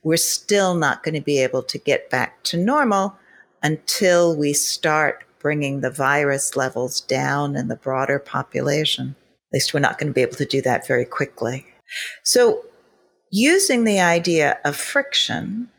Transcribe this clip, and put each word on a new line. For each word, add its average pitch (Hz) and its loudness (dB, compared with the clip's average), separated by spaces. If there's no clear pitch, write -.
we're 160 2
still 190 0
not 151 0
gonna 156 -4
be 147 2
able 127 0
to - -8
get - -2
back - -4
to - -4
normal 208 0
until 170 2
we 147 0
start 151 0
bringing 143 -2
the 131 -2
virus 139 0
levels 131 -2
down 139 -2
in 143 -4
the - -6
broader 135 -2
population. 139 -4
At - -6
least - 0
we're 147 0
not - 0
gonna 147 -4
be 127 2
able 123 -2
to 143 -2
do 135 -2
that 123 0
very 123 0
quickly. 131 -6
So - 4
using 269 2
the 208 4
idea 170 2
of 147 -2
friction - -4